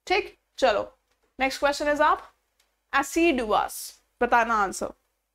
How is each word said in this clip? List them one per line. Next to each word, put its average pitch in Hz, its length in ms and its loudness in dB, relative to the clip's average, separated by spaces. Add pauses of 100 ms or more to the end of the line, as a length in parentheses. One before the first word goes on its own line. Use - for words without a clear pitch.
ठीक, 392 300 -2 (220)
चलो, 214 220 2 (580)
नेक्स्ट 262 200 -2
क्वेश्चन 294 340 0
is 294 80 0
आप 330 300 0 (600)
assiduous, 262 800 0 (480)
बताना 240 340 2
आंसर। 208 360 -2 (420)